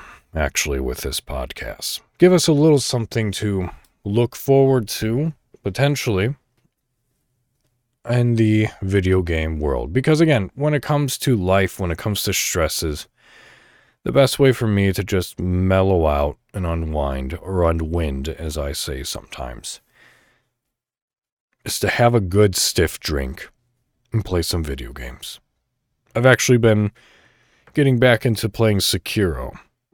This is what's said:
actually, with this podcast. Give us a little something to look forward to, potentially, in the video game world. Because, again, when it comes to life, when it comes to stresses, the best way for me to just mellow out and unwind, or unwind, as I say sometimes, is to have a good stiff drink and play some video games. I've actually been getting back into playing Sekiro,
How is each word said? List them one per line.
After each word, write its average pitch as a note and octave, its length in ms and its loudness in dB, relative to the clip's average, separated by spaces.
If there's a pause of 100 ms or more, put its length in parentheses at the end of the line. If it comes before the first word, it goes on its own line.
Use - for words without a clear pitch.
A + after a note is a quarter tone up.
(360)
actually, C#2+ 440 -2
with B1+ 220 -6
this C2+ 200 -6
podcast. - 800 -10 (180)
Give F3+ 160 6
us F3 140 4
a D#3+ 60 4
little D3 260 6
something A2+ 540 -2
to G2 360 -4 (340)
look A2+ 320 0
forward C3+ 520 2
to, C3 460 -4 (300)
potentially, B2 720 0 (1800)
in A#2+ 260 2
the G#2+ 320 4 (140)
video F#2+ 400 2
game D#2+ 380 -2
world. C#2 340 -2
Because, D3 260 2
again, C#3 360 2
when D3 180 -2
it C#3+ 80 0
comes C#3+ 380 -2
to C3 160 0
life, F#2+ 440 0
when F2+ 120 -2
it F2 80 -6
comes G#2 240 -4
to G2+ 100 -2
stresses, D#2 760 -4 (960)
the - 80 -4
best C3+ 280 4
way C3+ 140 6
for A#2 120 -4
me G2+ 280 2
to G2 100 -4
just F#2 360 -4
mellow F#2 680 2
out D2 300 0 (140)
and F#2 140 -6
unwind, D#2 760 -4
or F2 300 0
unwind, D#2+ 580 -2
as D#2 300 -8
I C#2+ 140 -4
say C2 320 -8
sometimes, - 760 -12 (1800)
is - 160 -6
to G2+ 80 0
have A#2+ 260 2
a A2 60 2
good G2 340 2
stiff - 460 -2
drink C2+ 480 -6 (640)
and A2+ 100 0
play F2 180 -2
some E2 220 -2
video C2 300 -8
games. - 480 -14 (760)
I've A#2+ 100 2
actually B2+ 320 6
been G#2+ 360 4 (800)
getting C3+ 260 2
back A#2+ 260 4
into A2+ 220 0
playing G#2+ 300 2
Sekiro, F2+ 840 -2 (340)